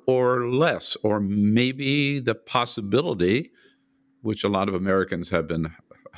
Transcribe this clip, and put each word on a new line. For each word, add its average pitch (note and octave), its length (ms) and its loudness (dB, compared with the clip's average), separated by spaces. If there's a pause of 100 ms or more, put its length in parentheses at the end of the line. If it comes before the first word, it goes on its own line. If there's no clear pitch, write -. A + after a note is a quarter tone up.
or B2+ 420 2
less, B2+ 540 0
or G#2+ 180 2
maybe C3 1000 2
the A#2+ 140 0
possibility, A#2+ 1160 -2 (680)
which G#2+ 240 -4
a - 40 2
lot G2+ 200 2
of G2 60 -4
Americans F#2 560 -2
have E2 180 -2
been D#2+ 240 -4 (460)